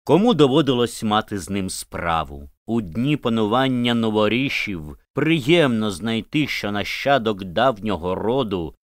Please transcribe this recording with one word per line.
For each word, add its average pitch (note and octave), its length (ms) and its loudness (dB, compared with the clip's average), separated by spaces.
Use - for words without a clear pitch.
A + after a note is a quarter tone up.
кому G#3 300 4
доводилось C3+ 720 2
мати G#2+ 360 0
з F#2 100 -10
ним G2 200 -4
справу. D#2+ 800 -6
У A#2 120 0
дні A#2 360 -2
панування A#2+ 760 0
новорішів G#2+ 1040 0
приємно C#3 800 2
знайти, A2+ 560 -2
що - 240 -6
нащадок G#2 720 -2
давнього F#2+ 720 -2
роду G2 680 -2